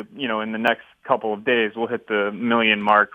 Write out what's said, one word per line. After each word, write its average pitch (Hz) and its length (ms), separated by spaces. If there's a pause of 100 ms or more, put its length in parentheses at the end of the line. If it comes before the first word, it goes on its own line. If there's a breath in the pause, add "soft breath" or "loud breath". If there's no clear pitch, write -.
(160)
you 131 120
know, 110 140
in 110 100
the 110 80
next 113 240 (200)
couple 110 300
of 104 100
days, 113 320
we'll 113 120
hit 117 200
the 104 240
million 113 480
mark 104 360